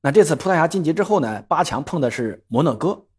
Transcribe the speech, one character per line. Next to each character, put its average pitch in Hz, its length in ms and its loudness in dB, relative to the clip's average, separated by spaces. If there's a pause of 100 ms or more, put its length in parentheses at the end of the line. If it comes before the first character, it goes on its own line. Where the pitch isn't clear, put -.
那 139 120 -2
这 208 100 8
次 151 140 2
葡 185 140 -4
萄 185 40 2
牙 165 140 2
晋 180 160 -2
级 160 80 0
之 160 100 -2
后 202 180 0
呢， 110 220 -6
八 151 220 0
强 120 180 -6
碰 160 180 -6
的 123 100 2
是 113 380 -6
摩 117 140 2
纳 147 120 2
哥。 160 320 -6 (120)